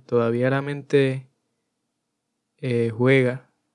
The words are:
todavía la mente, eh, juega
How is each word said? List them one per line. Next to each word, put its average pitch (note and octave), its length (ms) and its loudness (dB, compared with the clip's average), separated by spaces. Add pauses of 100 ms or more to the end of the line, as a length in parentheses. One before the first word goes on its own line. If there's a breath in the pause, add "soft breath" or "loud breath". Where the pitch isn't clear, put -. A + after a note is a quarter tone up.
todavía A#2+ 440 0
la C#3 120 -2
mente, C#3 680 -2 (1300)
eh, A#2 380 -2
juega B2+ 540 2 (260)